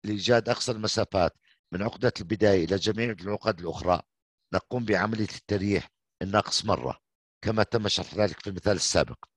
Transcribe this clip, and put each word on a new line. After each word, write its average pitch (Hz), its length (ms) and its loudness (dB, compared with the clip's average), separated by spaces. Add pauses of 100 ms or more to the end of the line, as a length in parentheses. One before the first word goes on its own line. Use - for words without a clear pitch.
لإيجاد 107 440 2
أقصى 120 240 -2
المسافات 104 640 0 (360)
من 92 100 -4
عقدة 110 380 -2
البداية 98 440 4
إلى 92 120 0
جميع 110 340 -2
العقد 101 500 -4
الأخرى 87 420 0 (520)
نقوم 117 300 -2
بعملية 107 520 0
التريح 98 540 -2 (320)
الناقص 98 420 0
مرة، 65 360 -2 (420)
كما 110 200 2
تم 107 260 0
شرح - 260 -4
ذلك 95 260 0
في 101 100 -10
المثال 95 260 0
السابق. - 480 0 (120)